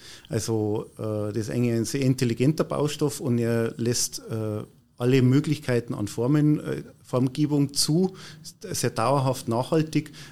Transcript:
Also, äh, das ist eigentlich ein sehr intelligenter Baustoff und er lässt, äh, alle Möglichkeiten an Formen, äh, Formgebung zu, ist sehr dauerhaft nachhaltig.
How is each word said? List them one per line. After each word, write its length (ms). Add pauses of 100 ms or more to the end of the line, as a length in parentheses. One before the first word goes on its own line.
(300)
Also, 720
äh, 340
das 40
ist 120
eigentlich 240
ein 120
sehr 160
intelligenter 640
Baustoff 560
und 200
er 380
lässt, 420 (100)
äh, 340 (360)
alle 240
Möglichkeiten 720
an 120
Formen, 520
äh, 240 (200)
Formgebung 720
zu, 420 (280)
ist 360
sehr 120
dauerhaft 560
nachhaltig. 640 (200)